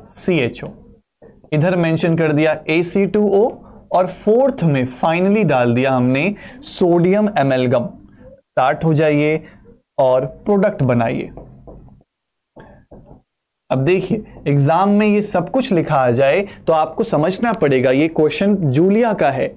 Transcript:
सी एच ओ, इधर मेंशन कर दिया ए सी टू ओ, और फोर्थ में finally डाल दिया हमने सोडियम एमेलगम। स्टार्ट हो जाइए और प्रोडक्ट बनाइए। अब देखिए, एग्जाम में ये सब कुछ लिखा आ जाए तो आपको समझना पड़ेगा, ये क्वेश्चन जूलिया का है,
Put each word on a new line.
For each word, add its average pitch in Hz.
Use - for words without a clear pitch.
सी -
एच 120
ओ, -
इधर 170
मेंशन 165
कर 160
दिया 151
ए 165
सी 196
टू 208
ओ, 196
और 180
फोर्थ 240
में 135
finally 185
डाल 127
दिया 131
हमने 131
सोडियम 185
एमेलगम। 127
स्टार्ट 143
हो 160
जाइए 151
और 131
प्रोडक्ट 190
बनाइए। 123
अब 135
देखिए, 190
एग्जाम 151
में 208
ये 208
सब 185
कुछ 262
लिखा 165
आ 131
जाए 139
तो 165
आपको 160
समझना 185
पड़ेगा, 131
ये 143
क्वेश्चन 165
जूलिया 190
का 156
है, 131